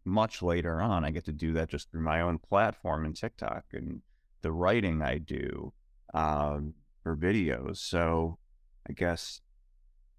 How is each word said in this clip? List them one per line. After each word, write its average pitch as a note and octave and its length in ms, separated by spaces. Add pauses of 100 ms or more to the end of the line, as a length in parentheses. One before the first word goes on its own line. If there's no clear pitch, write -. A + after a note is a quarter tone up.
much G#2+ 380
later E2+ 380
on, F#2+ 240
I D2 60
get D2+ 160
to D#2+ 60
do D#2+ 200
that D#2+ 160
just - 220
through E2 120
my D#2+ 180
own E2+ 180
platform F2+ 680
and D#2 120
TikTok - 560
and - 300 (400)
the D#2+ 100
writing F2 500
I C#2 160
do, - 540 (420)
um, D2+ 600 (280)
for E2 140
videos. D#2+ 640
So E2 600 (500)
I - 40
guess - 480 (800)